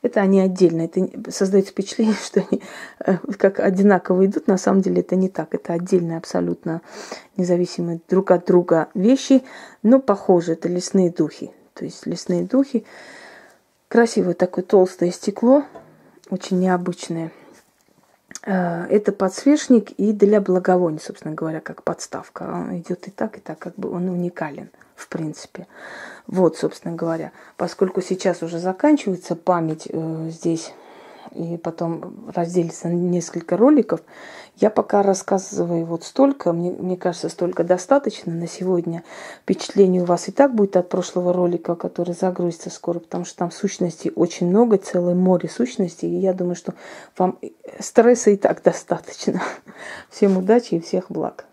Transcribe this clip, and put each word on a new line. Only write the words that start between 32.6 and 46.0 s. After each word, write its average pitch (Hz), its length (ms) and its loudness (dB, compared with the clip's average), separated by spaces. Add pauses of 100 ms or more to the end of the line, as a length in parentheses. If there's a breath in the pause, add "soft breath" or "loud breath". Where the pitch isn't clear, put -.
на 175 60 -2
несколько 175 600 -2
роликов, 240 440 4 (600 loud breath)
я 214 100 6
пока - 340 2
рассказываю 180 800 0
вот 165 180 -6
столько, 277 500 2
мне, 175 200 -2
мне 185 240 -4
кажется, 170 320 -4
столько 175 340 -4
достаточно 180 720 0
на 170 140 -6
сегодня. 175 560 -4 (380 loud breath)
Впечатление 185 600 2
у - 20 0
вас 175 240 -2
и 196 40 -12
так 269 200 4
будет 202 240 2
от 180 120 0
прошлого 180 440 -2
ролика, 175 440 -2
который 175 380 -6
загрузится 180 540 -4
скоро, 170 300 -6
потому 175 260 -8
что - 120 -16
там 175 160 -4
сущностей - 640 -4
очень 175 320 0
много, 214 280 4
целое 175 380 0
море 185 340 2
сущностей, 180 600 -4